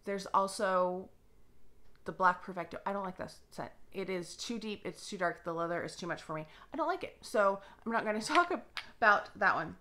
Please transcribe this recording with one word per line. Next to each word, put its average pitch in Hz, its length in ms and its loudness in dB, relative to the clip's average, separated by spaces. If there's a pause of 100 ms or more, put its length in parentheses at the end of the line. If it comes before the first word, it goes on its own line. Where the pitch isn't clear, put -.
There's 196 280 -4
also 185 760 2 (960)
the 185 60 -6
Black 180 320 4
Perfecto. 180 420 -8
I 196 60 -2
don't 196 140 -4
like 185 120 -8
that 175 160 -8 (180)
scent. - 200 -8 (220)
It 185 160 -4
is 180 260 -4
too 233 240 -6
deep. 208 260 -6
It's - 220 -8
too 202 100 -8
dark. 170 280 0
The 170 80 -4
leather 170 300 -2
is 160 120 -8
too 180 120 -8
much 160 140 -4
for - 120 -8
me. 156 120 -6 (280)
I 277 40 -6
don't 311 100 0
like 359 160 -2
it. - 180 -12
So 196 400 4 (240)
I'm 226 60 -4
not 226 140 0
gonna 214 160 0
<laughs> - 0 -
talk 311 300 4 (460)
about 208 320 6 (100)
that 190 160 6
one. 165 260 -4